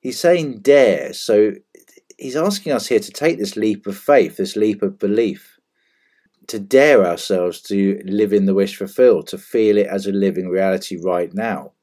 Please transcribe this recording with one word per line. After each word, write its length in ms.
He's 180
saying 420
dare, 520
so 400
he's 180
asking 360
us 160
here 120
to 100
take 280
this 180
leap 300
of 100
faith, 400
this 200
leap 260
of 160
belief, 600
to 100
dare 480
ourselves 560
to 420
live 280
in 140
the 80
wish 220
fulfilled, 520
to 100
feel 400
it 80
as 200
a 60
living 360
reality 520
right 320
now. 400